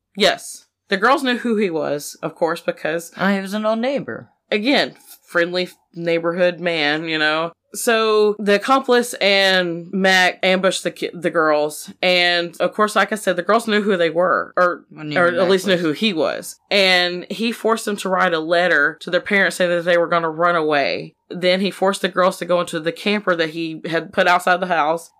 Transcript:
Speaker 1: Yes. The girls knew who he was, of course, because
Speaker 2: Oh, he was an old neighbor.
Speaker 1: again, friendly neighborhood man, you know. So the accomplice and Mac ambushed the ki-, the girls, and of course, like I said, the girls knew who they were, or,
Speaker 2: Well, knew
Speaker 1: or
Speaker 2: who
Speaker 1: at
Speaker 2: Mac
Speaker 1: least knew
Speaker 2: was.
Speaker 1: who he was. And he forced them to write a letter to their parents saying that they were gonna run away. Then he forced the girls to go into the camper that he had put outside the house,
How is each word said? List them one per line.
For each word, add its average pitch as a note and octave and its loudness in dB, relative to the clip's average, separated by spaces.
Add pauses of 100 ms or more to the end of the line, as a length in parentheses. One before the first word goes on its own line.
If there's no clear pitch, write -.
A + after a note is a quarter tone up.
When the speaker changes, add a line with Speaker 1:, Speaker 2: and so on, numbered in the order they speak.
(160)
Speaker 1:
Yes. - -2 (240)
The G3 -2
girls C4 2
knew B3 0
who A#3 -2
he G#3 0
was, D3 -4
of D#3 -6
course, E3+ -2
because E3+ -6
Speaker 2:
Oh, F#3+ 0
he G3 0
was F#3+ -8
an G#3+ -4
old A3+ 0
neighbor. F3 -6 (180)
Speaker 1:
again, G#3 0 (320)
friendly F3 0 (240)
neighborhood E3+ 0
man, D#3+ -2
you D#3+ -2
know. D#3 0 (220)
So G#3+ 2
the G3+ 2
accomplice B3 2
and F#3 2
Mac F#3+ 2
ambushed F#3 2
the F3 -4
ki-, - -6
the E3 -4
girls, D#3 0 (100)
and F3 2
of F3+ 0
course, G#3 0
like G3+ 2
I A3 -4
said, F#3+ -2
the F3 -4
girls A3+ 0
knew G#3 0
who G3 0
they E3+ 2
were, D#3 0
or, F3 0
Speaker 2:
Well, D3+ -16
knew D3+ -2
Speaker 1:
or F3 4
Speaker 2:
who F3 -2
Speaker 1:
at F#3 0
Speaker 2:
Mac F3 2
Speaker 1:
least F#3+ 2
knew F#3+ 2
Speaker 2:
was. F3 2
Speaker 1:
who D#3+ 0
he G3+ -2
was. G2+ -4 (160)
And F3+ 2
he A3 -4
forced A3 -2
them G3+ -4
to F#3+ -6
write F#3 2
a D#3+ 0
letter D#3+ 2
to F3 -10
their F3 2
parents F#3+ 0
saying F3+ 2
that F3 0
they F3 4
were E3+ 2
gonna E3 0
run E3+ 0
away. D3+ 0 (140)
Then F3+ 0
he G3 0
forced G3 -2
the F#3+ 0
girls F#3 2
to F3 -8
go F3 0
into E3+ -6
the E3 -4
camper G3+ -2
that D#3+ -2
he D#3+ -8
had D#3+ -4
put F#3 2
outside F3 2
the F#3 -2
house, E3 -2